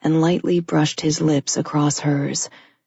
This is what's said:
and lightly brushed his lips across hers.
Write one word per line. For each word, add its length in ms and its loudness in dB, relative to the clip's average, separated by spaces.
and 180 2
lightly 400 2
brushed 400 -2
his 200 -2
lips 360 0
across 440 -2
hers. 500 -2